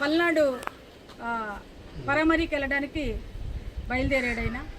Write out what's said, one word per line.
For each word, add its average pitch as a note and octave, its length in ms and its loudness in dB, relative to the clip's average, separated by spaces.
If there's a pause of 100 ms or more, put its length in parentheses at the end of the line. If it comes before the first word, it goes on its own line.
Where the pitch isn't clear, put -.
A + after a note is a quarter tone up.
పల్నాడు, D#4 580 4 (640)
ఆ, A3+ 380 -4 (480)
పరామరికి D#4+ 480 4
వెళ్ళడానికి C#4 640 -2 (680)
బయలుదేరాడైనా B3 800 0 (140)